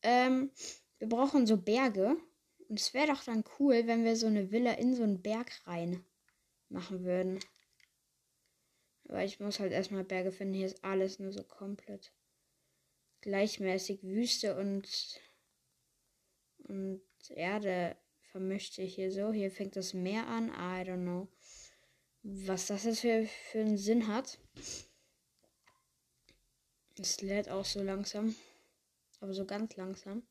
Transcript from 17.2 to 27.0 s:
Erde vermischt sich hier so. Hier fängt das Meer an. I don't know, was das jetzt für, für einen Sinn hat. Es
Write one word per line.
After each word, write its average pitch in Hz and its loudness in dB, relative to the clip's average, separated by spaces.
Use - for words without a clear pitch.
Erde 185 -2
vermischt 190 -6
sich 190 -6
hier 190 -2
so. 202 -2
Hier 202 0
fängt 196 -8
das 185 -6
Meer 190 -2
an. 226 -2
I 180 -4
don't 180 -4
know, 180 -2
was 190 -4
das 202 -4
jetzt 220 0
für, 226 4
für 220 -2
einen 214 4
Sinn 220 4
hat. 220 -2
Es - -2